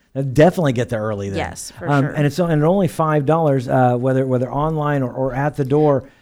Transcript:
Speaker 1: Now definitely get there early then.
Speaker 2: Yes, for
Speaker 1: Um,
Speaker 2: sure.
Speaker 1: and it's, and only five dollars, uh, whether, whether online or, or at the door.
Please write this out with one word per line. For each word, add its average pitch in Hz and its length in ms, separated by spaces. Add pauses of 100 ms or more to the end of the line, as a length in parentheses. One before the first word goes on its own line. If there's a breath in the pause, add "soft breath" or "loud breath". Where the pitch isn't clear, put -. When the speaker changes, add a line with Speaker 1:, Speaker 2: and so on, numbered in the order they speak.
(140 soft breath)
Speaker 1:
Now 135 80
definitely 151 500
get 117 160
there 110 140
early 104 260
then. 98 100
Speaker 2:
Yes, - 340
for - 160
Speaker 1:
Um, 143 160
Speaker 2:
sure. 147 100
Speaker 1:
and 151 120
it's, 147 120
and 165 260
only 185 240
five 151 380
dollars, 143 420
uh, 127 280
whether, 131 300
whether 127 240
online 147 540
or, 120 80
or 131 220
at 143 220
the 143 80
door. 143 440 (140)